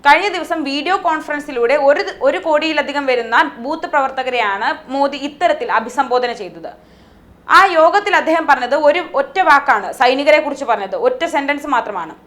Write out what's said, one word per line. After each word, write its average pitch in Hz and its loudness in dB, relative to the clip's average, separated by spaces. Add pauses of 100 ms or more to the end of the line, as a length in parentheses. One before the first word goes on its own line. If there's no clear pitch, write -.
കഴിഞ്ഞ 320 4
ദിവസം 330 -4
വീഡിയോ 294 -2
കോൺഫറൻസിലൂടെ 294 -2
ഒരു, 302 2 (160)
ഒരു 285 2
കോടിയിലധികം 294 -2
വരുന്ന 247 0
ബൂത്ത് 294 -6
പ്രവർത്തകരെയാണ് 254 -2
മോദി 277 -2
ഇത്തരത്തിൽ 294 -2
അഭിസംബോധന 247 -2
ചെയ്തത്. 170 -14 (540)
ആ 359 8
യോഗത്തിൽ 359 4
അദ്ദേഹം 320 0
പറഞ്ഞത് 254 2
ഒരു 311 2 (100)
ഒറ്റ - -2
വാക്കാണ്, 262 2
സൈനികരെ 285 4
കുറിച്ച് 285 -6
പറഞ്ഞത് 202 -2
ഒറ്റ 254 0
സെന്റൻസ് 285 -2
മാത്രമാണ്. 208 -4 (120)